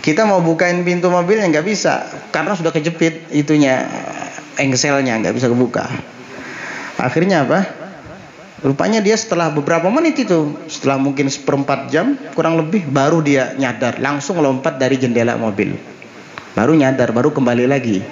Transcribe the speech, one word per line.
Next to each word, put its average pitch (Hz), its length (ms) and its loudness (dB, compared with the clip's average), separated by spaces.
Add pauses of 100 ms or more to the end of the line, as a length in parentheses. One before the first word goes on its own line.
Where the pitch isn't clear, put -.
Kita 180 240 2
mau 185 160 4
bukain 175 400 2
pintu 175 240 2
mobilnya 180 400 2
nggak 156 160 2
bisa, 180 400 0 (240)
karena 156 240 -2
sudah 165 160 -2
kejepit 165 640 -2
itunya, 147 560 4 (720)
engselnya, 135 560 2
nggak 101 160 0
bisa 123 160 0
kebuka. 120 400 2 (1120)
Akhirnya 160 480 2
apa? 190 320 0 (800)
Rupanya 175 400 2
dia 214 160 2
setelah 170 320 0
beberapa 156 400 0
menit 294 320 2
itu, 160 320 2 (160)
setelah 139 240 -2
mungkin 135 320 0
seperempat 139 640 -2
jam, 202 240 2 (240)
kurang 160 220 2
lebih, 165 260 0
baru 143 320 2
dia 135 400 2
nyadar, 120 400 -2
langsung 143 400 -2
lompat 135 400 0
dari 131 240 2
jendela 117 320 2
mobil. 104 400 -2 (800)
Baru 139 240 4
nyadar, 131 320 4
baru 131 240 2
kembali 123 320 2
lagi 123 320 2 (140)